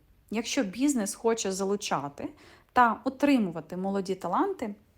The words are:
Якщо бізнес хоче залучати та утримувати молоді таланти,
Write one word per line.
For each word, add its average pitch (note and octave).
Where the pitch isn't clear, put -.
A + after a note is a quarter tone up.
Якщо A3+
бізнес A3
хоче A3+
залучати F#3+
та A#3+
утримувати A3
молоді F#3+
таланти, A3+